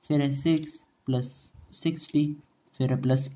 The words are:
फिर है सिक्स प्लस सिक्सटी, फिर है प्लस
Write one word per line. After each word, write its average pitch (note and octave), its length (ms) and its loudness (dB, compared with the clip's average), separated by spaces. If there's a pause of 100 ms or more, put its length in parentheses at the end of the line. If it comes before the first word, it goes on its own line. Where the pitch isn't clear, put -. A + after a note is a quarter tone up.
(100)
फिर D3 120 2
है C#3+ 120 0
सिक्स D#3 420 0 (300)
प्लस B2+ 200 0 (460)
सिक्सटी, D#3+ 520 -2 (560)
फिर C3 120 2
है C3 100 0
प्लस C3+ 340 2